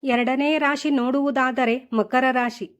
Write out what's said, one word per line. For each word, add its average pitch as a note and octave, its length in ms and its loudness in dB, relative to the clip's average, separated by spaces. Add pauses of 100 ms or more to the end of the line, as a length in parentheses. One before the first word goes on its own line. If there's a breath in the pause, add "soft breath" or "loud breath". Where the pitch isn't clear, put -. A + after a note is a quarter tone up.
ಎರಡನೇ C4 540 0
ರಾಶಿ D4 320 0
ನೋಡುವುದಾದರೆ C4 1000 0
ಮಕರ A3+ 380 0
ರಾಶಿ. A#3+ 500 -4